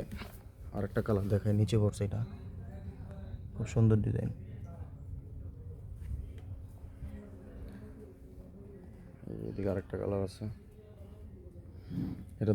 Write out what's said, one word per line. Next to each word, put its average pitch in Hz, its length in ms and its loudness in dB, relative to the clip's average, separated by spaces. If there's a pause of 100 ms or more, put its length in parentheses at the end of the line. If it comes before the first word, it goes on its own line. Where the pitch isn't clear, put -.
(760)
আরেকটা 101 300 2
কালার 104 260 6
দেখায়, 104 280 6
নিচে 107 220 8
পড়ছে 101 220 6
এটা, 101 160 2 (1300)
খুব 110 200 0
সুন্দর 110 320 10
ডিজাইন। - 240 4 (4000)
এদিকে 101 240 2
আরেকটা 95 300 0
কালার 98 260 4
আছে, - 160 -8 (2000)
এটা 104 120 8